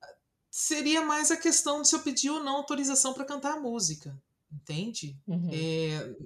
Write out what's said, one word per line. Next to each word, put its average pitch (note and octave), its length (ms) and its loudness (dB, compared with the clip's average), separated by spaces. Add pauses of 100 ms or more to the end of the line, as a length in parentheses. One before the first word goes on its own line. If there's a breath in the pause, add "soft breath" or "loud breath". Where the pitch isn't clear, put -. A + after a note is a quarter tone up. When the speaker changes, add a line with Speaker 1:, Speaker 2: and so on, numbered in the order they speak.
(500)
Speaker 1:
seria D#4 540 2
mais D4+ 260 4
a E4 60 4
questão D4+ 460 2
de D4 60 8
se - 60 8
eu D4+ 60 0
pedir C4+ 300 0
ou D#4 140 -2
não C4+ 120 0
autorização C#4 580 0
pra C4+ 100 -6
cantar C#4+ 320 -4
a D#4 40 -8
música, E3+ 560 -4 (360)
entende? D3+ 720 -8
Speaker 2:
Uhum. F3 260 0
Speaker 1:
É, D#3+ 600 -2 (100)